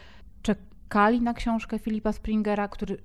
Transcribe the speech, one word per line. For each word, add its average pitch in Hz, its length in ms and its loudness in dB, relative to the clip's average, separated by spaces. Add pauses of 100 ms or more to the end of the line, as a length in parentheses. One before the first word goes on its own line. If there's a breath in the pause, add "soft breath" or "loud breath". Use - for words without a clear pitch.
(420 loud breath)
czekali 214 800 2
na 240 120 0
książkę 226 460 -2
Filipa 214 320 -2
Springera, 208 560 0
który, 196 380 -6